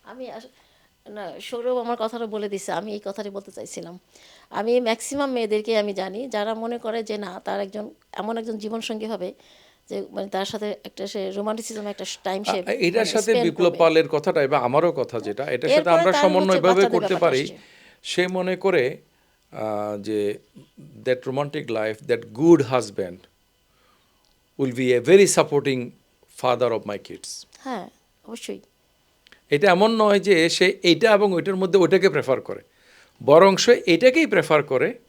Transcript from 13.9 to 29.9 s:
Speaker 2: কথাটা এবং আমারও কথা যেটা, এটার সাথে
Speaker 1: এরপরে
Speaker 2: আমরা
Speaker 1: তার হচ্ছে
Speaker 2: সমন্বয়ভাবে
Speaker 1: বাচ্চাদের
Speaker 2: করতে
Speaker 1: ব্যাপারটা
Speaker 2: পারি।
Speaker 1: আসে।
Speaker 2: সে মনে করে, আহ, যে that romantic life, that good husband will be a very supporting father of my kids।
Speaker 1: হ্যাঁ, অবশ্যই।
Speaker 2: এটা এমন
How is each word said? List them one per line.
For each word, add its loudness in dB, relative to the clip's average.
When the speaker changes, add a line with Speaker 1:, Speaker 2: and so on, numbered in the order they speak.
Speaker 2:
কথাটা 0
এবং 0
আমারও 2
কথা -6
যেটা, -6
এটার -4
সাথে 4
Speaker 1:
এরপরে 2
Speaker 2:
আমরা 4
Speaker 1:
তার 2
হচ্ছে 6
Speaker 2:
সমন্বয়ভাবে 4
Speaker 1:
বাচ্চাদের 4
Speaker 2:
করতে 0
Speaker 1:
ব্যাপারটা -2
Speaker 2:
পারি। 2
Speaker 1:
আসে। -8
Speaker 2:
সে -2
মনে -4
করে, 0
আহ, -6
যে -2
that -2
romantic -6
life, -6
that 2
good 8
husband -2
will -2
be 2
a -12
very 8
supporting 0
father 0
of -4
my -8
kids। -16
Speaker 1:
হ্যাঁ, -12
অবশ্যই। -14
Speaker 2:
এটা 4
এমন 4